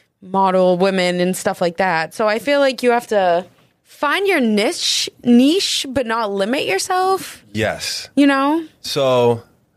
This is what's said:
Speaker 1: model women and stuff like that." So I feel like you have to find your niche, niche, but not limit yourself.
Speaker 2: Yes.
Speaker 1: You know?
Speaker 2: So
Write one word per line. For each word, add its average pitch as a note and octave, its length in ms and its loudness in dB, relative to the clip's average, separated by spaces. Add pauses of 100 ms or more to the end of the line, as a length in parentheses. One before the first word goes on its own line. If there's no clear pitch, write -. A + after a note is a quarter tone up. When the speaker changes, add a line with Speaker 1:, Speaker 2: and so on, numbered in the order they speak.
(220)
Speaker 1:
model F#3 560 2
women F3+ 420 0
and F3+ 160 0
stuff - 240 -4
like F3 180 -2
that." E3 360 -2
So A3 140 -2
I G#3+ 100 0
feel C#4+ 220 0
like C4+ 220 0
you B3 100 2
have A#3 160 -2
to F#3 360 2 (400)
find D#4 420 -4
your F#4 140 2
niche, A3+ 680 -2 (140)
niche, C4+ 680 2
but C4 180 -4
not A3+ 260 -4
limit G3+ 340 -2
yourself. F#4 760 -4 (100)
Speaker 2:
Yes. G2+ 640 -6
Speaker 1:
You C#4+ 100 4
know? C#4 380 0 (160)
Speaker 2:
So B2 640 2 (340)